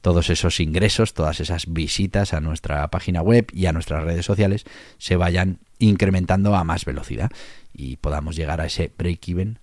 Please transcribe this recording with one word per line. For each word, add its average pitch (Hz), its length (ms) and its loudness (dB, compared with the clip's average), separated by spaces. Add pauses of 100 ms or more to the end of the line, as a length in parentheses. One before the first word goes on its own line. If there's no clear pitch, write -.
todos 87 240 4
esos 85 300 0
ingresos, 90 560 0
todas 78 240 -2
esas 82 340 -4
visitas 95 600 0
a 78 40 0
nuestra 76 520 -2
página 87 320 -2
web 117 280 6
y 92 140 -2
a 85 60 2
nuestras 78 320 -2
redes 85 200 -2
sociales 101 400 2 (360)
se - 160 0
vayan 90 420 2 (220)
incrementando 98 760 4
a 90 80 2
más 82 220 -2
velocidad 65 460 -4 (420)
y 65 220 -10
podamos 76 400 -4
llegar 80 260 -4
a 80 60 -4
ese 78 280 -4
break-even 87 680 -4